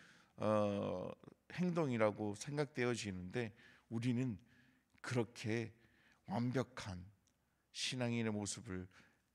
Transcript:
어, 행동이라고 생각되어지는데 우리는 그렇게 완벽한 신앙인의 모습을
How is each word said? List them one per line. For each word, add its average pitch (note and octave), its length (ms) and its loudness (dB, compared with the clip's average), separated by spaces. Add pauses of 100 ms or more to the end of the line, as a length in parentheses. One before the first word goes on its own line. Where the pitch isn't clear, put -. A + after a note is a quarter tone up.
(380)
어, G2+ 760 2 (420)
행동이라고 A#2+ 800 2
생각되어지는데 A#2 1200 -2 (360)
우리는 A#2 500 0 (640)
그렇게 A2+ 720 0 (540)
완벽한 A#2+ 800 -2 (640)
신앙인의 A#2 600 0
모습을 G2 560 -4 (480)